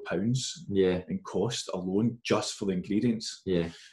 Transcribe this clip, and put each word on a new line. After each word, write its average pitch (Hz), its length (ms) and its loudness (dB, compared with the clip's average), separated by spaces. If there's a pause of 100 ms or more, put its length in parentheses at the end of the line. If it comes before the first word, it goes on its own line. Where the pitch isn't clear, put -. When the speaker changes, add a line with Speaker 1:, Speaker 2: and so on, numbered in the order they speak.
Speaker 1:
pounds 117 640 -2
Speaker 2:
Yeah. 92 380 4
Speaker 1:
in 92 120 -4
cost - 540 -2
alone 98 500 0
just 107 320 0
for 107 100 -6
the 95 80 0
ingredients. 107 720 0
Speaker 2:
Yeah. 85 240 2 (240)